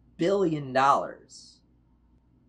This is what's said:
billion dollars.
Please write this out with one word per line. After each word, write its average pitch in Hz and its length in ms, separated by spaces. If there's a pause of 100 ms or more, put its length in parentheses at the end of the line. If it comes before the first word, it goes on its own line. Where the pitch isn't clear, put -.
(180)
billion 165 560
dollars. - 880 (880)